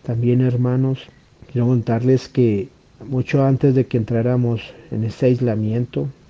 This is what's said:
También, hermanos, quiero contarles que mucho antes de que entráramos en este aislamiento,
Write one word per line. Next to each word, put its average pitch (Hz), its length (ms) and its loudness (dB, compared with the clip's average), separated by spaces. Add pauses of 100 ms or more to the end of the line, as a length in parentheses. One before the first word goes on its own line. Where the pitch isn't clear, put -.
También, 120 400 0
hermanos, 127 600 0 (500)
quiero 120 160 0
contarles 123 600 0
que 107 420 0 (400)
mucho 135 340 0
antes 135 300 2
de 127 140 2
que 127 100 -2
entráramos 117 640 0 (300)
en 110 120 -4
este 110 220 -4
aislamiento, 120 800 0 (220)